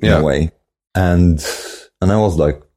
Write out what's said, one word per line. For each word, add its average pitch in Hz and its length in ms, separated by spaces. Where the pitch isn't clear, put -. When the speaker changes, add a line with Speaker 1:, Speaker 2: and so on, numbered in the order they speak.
Speaker 1:
in 107 80
Speaker 2:
Yeah. 92 100
Speaker 1:
a 78 40
way. 76 260
And, 87 440
and 92 100
I 104 60
was 104 200
like, 76 240